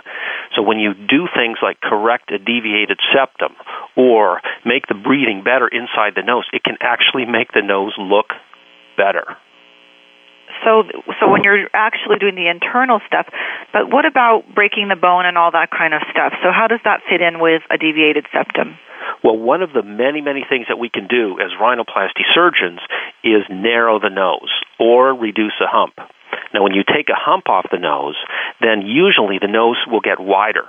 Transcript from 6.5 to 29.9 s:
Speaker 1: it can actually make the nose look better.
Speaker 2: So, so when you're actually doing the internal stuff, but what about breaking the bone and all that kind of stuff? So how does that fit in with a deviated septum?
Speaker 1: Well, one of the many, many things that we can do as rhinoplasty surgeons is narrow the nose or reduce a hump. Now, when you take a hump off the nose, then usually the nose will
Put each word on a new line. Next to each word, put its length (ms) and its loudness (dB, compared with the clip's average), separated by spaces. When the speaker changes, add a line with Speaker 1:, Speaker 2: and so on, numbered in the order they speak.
Speaker 1:
it 120 -4
can 160 -2
actually 460 0
make 260 -2
the 100 2
nose 340 -2
look 360 0
better. 400 -2
Speaker 2:
So, 180 6
so 100 4
when 140 4
you're 280 2
actually 460 0
doing 160 -2
the 140 -2
internal 580 0
stuff, 220 -2
but 160 0
what 160 2
about 480 2
breaking 360 0
the 80 0
bone 300 2
and 120 0
all 140 4
that 180 0
kind 240 0
of 160 -2
stuff? 320 -2
So 80 4
how 160 2
does 160 -2
that 260 0
fit 120 0
in 180 0
with 320 2
a 80 -2
deviated 540 0
septum? 440 -2
Speaker 1:
Well, 160 2
one 240 0
of 100 -6
the 120 0
many, 360 -2
many 280 -4
things 200 -2
that 100 -4
we 100 -6
can 180 -8
do 320 0
as 140 -4
rhinoplasty 800 -2
surgeons 460 2
is 260 2
narrow 520 0
the 100 0
nose 400 -2
or 340 6
reduce 460 -2
a 80 0
hump. 260 0
Now, 100 2
when 120 2
you 80 2
take 260 0
a 60 2
hump 340 0
off 220 2
the 80 -2
nose, 380 -4
then 220 2
usually 560 2
the 80 -2
nose 400 2
will 140 0